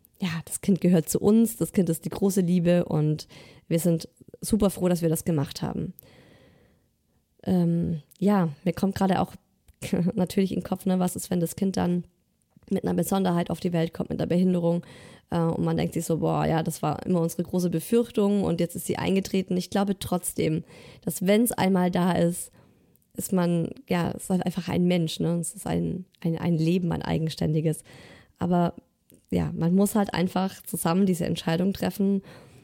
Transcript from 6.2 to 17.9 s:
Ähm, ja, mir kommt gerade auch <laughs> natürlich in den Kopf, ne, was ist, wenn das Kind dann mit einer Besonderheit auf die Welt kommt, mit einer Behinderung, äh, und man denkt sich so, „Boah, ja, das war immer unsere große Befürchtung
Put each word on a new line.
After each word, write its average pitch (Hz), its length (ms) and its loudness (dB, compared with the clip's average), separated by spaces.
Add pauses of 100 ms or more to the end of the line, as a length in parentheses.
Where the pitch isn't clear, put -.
Ähm, 170 580 0 (160)
ja, 190 300 2 (160)
mir 175 80 2
kommt 196 240 -2
gerade 190 240 2
auch - 140 -2 (480)
<laughs> 180 340 0
natürlich 185 380 0
in 180 60 -2
den 175 60 -8
Kopf, - 200 -6
ne, 185 140 2
was 180 180 -2
ist, - 120 -10
wenn 180 120 0
das - 160 -4
Kind 190 180 -2
dann 175 300 0 (640)
mit 196 160 -2
einer 180 80 0
Besonderheit 175 560 0
auf 175 100 -4
die 175 140 -2
Welt 165 200 0
kommt, - 160 -8
mit - 120 -4
einer - 80 -2
Behinderung, 175 560 2 (460)
äh, 170 60 0
und 165 280 0
man 165 100 0
denkt 165 180 -2
sich 165 120 -4
so, 160 140 0
„Boah, 156 260 0
ja, 160 180 2
das 165 180 -6
war 151 240 -4
immer 180 140 2
unsere 165 240 -2
große 180 260 -2
Befürchtung 202 760 2